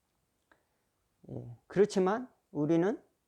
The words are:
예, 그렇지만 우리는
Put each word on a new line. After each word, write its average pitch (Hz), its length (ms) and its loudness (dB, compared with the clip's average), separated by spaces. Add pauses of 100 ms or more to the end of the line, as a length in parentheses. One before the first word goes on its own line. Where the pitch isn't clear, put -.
(1300)
예, 123 360 -14
그렇지만 202 600 0 (240)
우리는 165 500 0 (260)